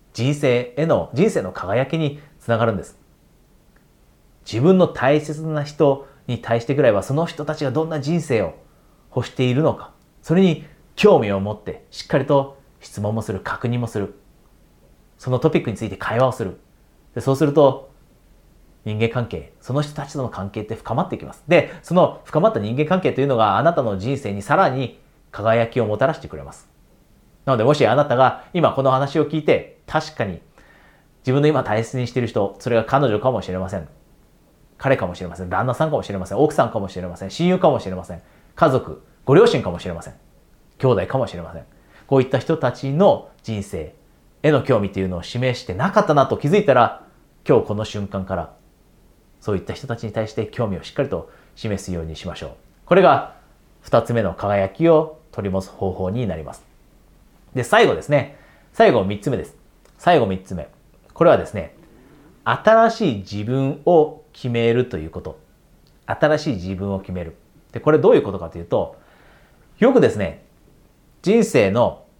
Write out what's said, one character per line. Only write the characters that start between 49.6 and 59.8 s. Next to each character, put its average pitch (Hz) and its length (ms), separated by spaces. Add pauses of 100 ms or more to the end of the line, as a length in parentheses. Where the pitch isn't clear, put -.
っ - 20
た - 100
人 - 140
た 117 100
ち 117 100
に 104 60
対 110 160
し - 60
て 107 120
興 117 220
味 95 80
を - 80
し - 60
っ - 40
か - 80
り - 60
と 85 220 (260)
示 101 260
す 95 100
よ 85 100
う - 20
に 80 120
し - 120
ま - 80
し - 60
ょ 78 60
う。 - 20 (340)
こ - 100
れ 190 80
が 139 320 (460)
二 - 220
つ - 100
目 117 100
の 92 120
輝 101 340
き 165 200
を 160 320 (120)
取 101 160
り 92 40
戻 95 140
す - 40
方 95 220
法 92 180
に 120 160
な 85 100
り 80 80
ま - 100
す。 - 100 (920)
で、 123 100
最 214 220
後 117 80
で 82 80
す - 60
ね。 143 300 (340)
最 214 200
後 104 120
三 101 160
つ 143 100
目 120 60
で 87 80
す。 - 120 (420)